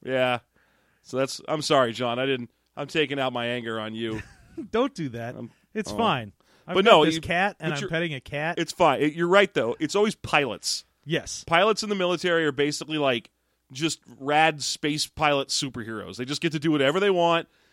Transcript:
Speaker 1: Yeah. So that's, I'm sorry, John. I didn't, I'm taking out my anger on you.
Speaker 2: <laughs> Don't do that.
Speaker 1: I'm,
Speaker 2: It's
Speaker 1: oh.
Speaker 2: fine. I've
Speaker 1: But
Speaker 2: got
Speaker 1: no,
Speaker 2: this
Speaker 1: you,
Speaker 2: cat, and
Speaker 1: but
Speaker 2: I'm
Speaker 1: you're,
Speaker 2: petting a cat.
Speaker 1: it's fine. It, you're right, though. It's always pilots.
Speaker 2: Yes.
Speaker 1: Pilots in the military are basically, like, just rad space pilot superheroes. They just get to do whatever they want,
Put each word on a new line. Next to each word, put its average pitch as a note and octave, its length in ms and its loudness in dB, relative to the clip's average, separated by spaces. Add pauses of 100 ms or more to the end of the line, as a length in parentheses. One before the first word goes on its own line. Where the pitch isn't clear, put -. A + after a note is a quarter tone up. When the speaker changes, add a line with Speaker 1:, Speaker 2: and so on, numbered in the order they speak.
Speaker 1:
Yeah. B2+ 360 0 (640)
So - 140 -10
that's, C3+ 300 -4
I'm D#3 140 -2
sorry, C3 320 2
John. A#2+ 240 -4
I C3 80 -2
didn't, B2+ 240 -4 (260)
I'm C#3+ 120 -8
taking C#3+ 320 -2
out B2+ 140 -2
my A#2+ 120 -4
anger A#2 340 -6
on A2 140 -8
you. A2 280 -6 (240)
Speaker 2:
<laughs> C4 260 -14
Don't B3 240 0
do D3+ 140 -6
that. A#2 260 -10
Speaker 1:
I'm, A#2 160 -14 (240)
Speaker 2:
It's G#3+ 160 -6
Speaker 1:
oh. G#3 60 -6
Speaker 2:
fine. D3 360 -2 (340)
I've F3 60 -6
Speaker 1:
But F#3+ 120 2
Speaker 2:
got A#3 60 8
Speaker 1:
no, D#3 140 10
Speaker 2:
this D#3+ 100 2
Speaker 1:
you, D#3+ 60 -6
Speaker 2:
cat, F#3 380 -2
and D#3+ 100 -4
Speaker 1:
but D#3 80 -2
Speaker 2:
I'm C#3 40 -6
Speaker 1:
you're, - 80 -8
Speaker 2:
petting E3 260 -4
a B2+ 40 -10
cat. D#3 380 -6
Speaker 1:
it's E3+ 160 -4
fine. D3 260 4
It, D3 140 2
you're E3+ 140 -2
right, G3 260 6
though. A#2+ 260 0
It's D#3 160 -2
always G#3 200 2
pilots. - 680 -2 (200)
Speaker 2:
Yes. - 400 -6
Speaker 1:
Pilots G3 380 4
in G#3 60 -6
the G#3 60 -2
military F3 500 0
are D3 60 2
basically, D3 460 -2
like, C3+ 320 0 (420)
just D3 280 -4 (200)
rad D3 440 2
space D3+ 420 -4
pilot D3 440 0
superheroes. G#2+ 680 -6
They B2 80 -6
just C3+ 160 -6
get E3 120 0
to D#3+ 60 -2
do D#3 120 0
whatever D3 280 4
they G3+ 120 4
want, E3+ 360 2 (240)